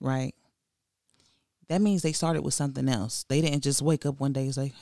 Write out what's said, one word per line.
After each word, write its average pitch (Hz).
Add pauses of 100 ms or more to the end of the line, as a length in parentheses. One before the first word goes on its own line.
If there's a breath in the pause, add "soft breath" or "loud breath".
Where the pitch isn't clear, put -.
right, 131 (1300)
that 175
means 202
they 156
started 160
with 139
something 135
else. 117
They 143
didn't 143
just 139
wake 151
up 139
one 135
day 135
and 135
say, 135